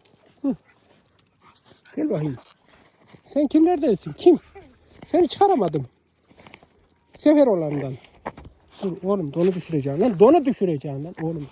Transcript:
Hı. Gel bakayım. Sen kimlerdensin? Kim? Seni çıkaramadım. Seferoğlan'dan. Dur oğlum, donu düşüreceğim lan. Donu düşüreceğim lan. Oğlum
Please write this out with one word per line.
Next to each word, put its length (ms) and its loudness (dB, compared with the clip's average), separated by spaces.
Hı. 140 -4
Gel 140 -4
bakayım. 260 -4
Sen 220 -2
kimlerdensin? 680 0
Kim? 260 4
Seni 220 0
çıkaramadım. 580 0
Seferoğlan'dan. 760 2
Dur 200 -6
oğlum, 300 -2
donu 200 0
düşüreceğim 480 -4
lan. 180 0
Donu 260 6
düşüreceğim 580 -4
lan. 180 -14
Oğlum 300 -8